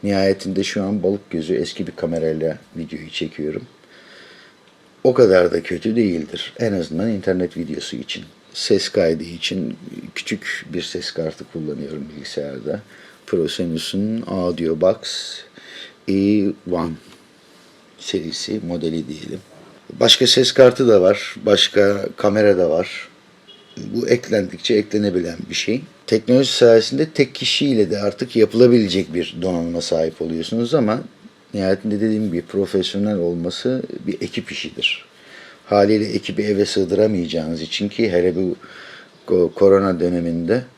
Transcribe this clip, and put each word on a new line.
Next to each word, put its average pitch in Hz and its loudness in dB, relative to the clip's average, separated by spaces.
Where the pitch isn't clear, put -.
Nihayetinde 95 0
şu 101 -4
an 98 -2
balık 98 0
gözü 80 -2
eski 82 -4
bir - -10
kamerayla 80 -2
videoyu 78 -12
çekiyorum. 76 -8
O 131 4
kadar 92 6
da 85 -2
kötü 107 -2
değildir. 85 -2
En 110 0
azından 85 -2
internet 92 -2
videosu 78 -8
için. - -10
Ses - 0
kaydı 82 2
için 85 -6
küçük - -8
bir 90 -4
ses - -8
kartı 80 -6
kullanıyorum 73 -10
bilgisayarda. 71 -8
Prosenus'un 95 -4
Audiobox 87 0
E 98 4
one 85 -2
serisi 95 -6
modeli 82 -4
diyelim. 78 -12
Başka - 6
ses 131 4
kartı 123 8
da 104 8
var, 98 2
başka 101 2
kamera 104 4
da 87 2
var. - -2
Bu 117 -6
eklendikçe 110 0
eklenebilen 95 0
bir 85 -10
şey. 120 -2
Teknoloji 123 2
sayesinde 123 6
tek 139 0
kişiyle 123 0
de 101 -4
artık 104 -4
yapılabilecek 107 4
bir 82 -4
donanıma 85 -2
sahip 80 -2
oluyorsunuz 85 -4
ama 120 2
nihayetinde 101 -2
dediğim 107 0
gibi 85 -2
profesyonel 98 -2
olması 85 -4
bir - -6
ekip - -8
işidir. - -6
Haliyle 104 2
ekibi 104 -4
eve 104 2
sığdıramayacağınız 87 -2
için 101 -6
ki 107 0
hele 87 2
bu 92 -2
ko-, 90 2
korona 98 4
döneminde 85 0